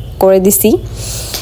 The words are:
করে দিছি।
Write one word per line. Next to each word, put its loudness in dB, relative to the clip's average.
করে 6
দিছি। 2